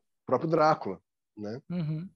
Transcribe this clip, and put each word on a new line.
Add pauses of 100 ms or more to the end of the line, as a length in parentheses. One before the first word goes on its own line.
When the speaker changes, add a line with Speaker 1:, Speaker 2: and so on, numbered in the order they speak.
(240)
Speaker 1:
próprio
Drácula, (360)
né?
Speaker 2:
Uhum.